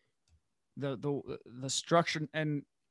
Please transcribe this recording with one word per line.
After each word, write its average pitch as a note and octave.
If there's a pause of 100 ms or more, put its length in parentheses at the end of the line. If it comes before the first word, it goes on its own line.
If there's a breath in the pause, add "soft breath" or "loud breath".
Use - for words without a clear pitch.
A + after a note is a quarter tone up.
(760)
the, C3+
the, C3+
the B2+
structure, E3
and D3+ (260)